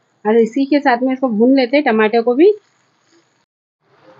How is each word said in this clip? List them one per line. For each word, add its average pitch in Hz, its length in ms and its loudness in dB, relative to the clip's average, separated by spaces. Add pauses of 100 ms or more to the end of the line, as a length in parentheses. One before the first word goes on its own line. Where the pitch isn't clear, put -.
(240)
और 214 120 0
इसी 233 300 0
के 285 140 0
साथ 254 220 0
में 262 100 -2
इसको 254 180 -4
भून 226 260 2
लेते 262 260 0
टमाटर 220 400 0
को 240 120 -2
भी। 349 180 4 (1700)